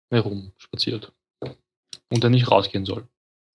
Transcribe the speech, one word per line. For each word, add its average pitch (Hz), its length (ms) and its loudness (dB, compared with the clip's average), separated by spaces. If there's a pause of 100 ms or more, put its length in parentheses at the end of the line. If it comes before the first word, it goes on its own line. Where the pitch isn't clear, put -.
herumspaziert 107 1000 -4 (960)
und 120 140 0
er 120 60 4
nicht 123 200 4
rausgehen 98 360 2
soll. 98 220 -8 (500)